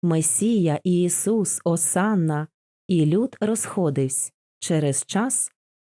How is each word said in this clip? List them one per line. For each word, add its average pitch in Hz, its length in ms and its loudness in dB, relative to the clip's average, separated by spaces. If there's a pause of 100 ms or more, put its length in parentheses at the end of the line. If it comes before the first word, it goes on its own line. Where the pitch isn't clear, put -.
«Месія, 170 800 0
Ісус, 180 800 0
осанна!» 170 800 0 (420)
І 160 180 4
люд 170 340 0
розходивсь. 160 920 -2 (260)
Через 151 480 -2
час - 460 -2 (340)